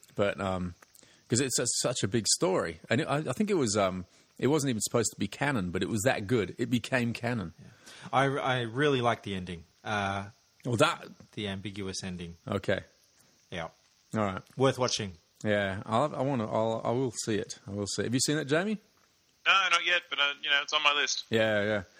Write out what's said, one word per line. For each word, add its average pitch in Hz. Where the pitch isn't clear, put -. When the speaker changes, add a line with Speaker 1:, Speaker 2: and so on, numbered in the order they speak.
Speaker 1:
But, -
um, 92
'cause 120
it's 139
a, 127
such 131
a 104
big 107
story. 120
And 117
it, 156
I, 135
I 151
think 208
it 208
was, 113
um, 92
it 120
wasn't 139
even 110
supposed 117
to -
be -
canon, 120
but 92
it 95
was 107
that 107
good. 104
It 120
became 120
canon. 110
Speaker 2:
Yeah. -
I, 131
I 131
really 127
liked 117
the 98
ending. 90
Uh, 101
Speaker 1:
Well, 123
that 151
Speaker 2:
the 104
ambiguous 98
ending. 87
Speaker 1:
Okay. 101
Speaker 2:
Yeah. 85
Speaker 1:
All 107
right. 92
Speaker 2:
Worth 127
watching. 113
Speaker 1:
Yeah, 101
I'll, 135
I 131
wanna, 131
I'll, 113
I 117
will 127
see 113
it. -
I 101
will 101
see -
it. -
Have 110
you 131
seen 151
it, 151
Jamie? 180
Speaker 3:
No, 165
not 170
yet, 175
but, 139
uh, -
you 151
know, 143
it's 147
on 151
my 147
list. 143
Speaker 1:
Yeah, 110
yeah. 104